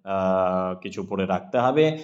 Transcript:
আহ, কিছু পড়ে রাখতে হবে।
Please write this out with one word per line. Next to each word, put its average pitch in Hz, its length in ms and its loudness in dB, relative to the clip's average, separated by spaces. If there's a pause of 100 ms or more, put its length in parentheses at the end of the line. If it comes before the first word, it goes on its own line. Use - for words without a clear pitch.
(140)
আহ, 92 600 0 (100)
কিছু 98 260 -10
পড়ে 95 160 -2
রাখতে 92 340 -2
হবে। 151 440 2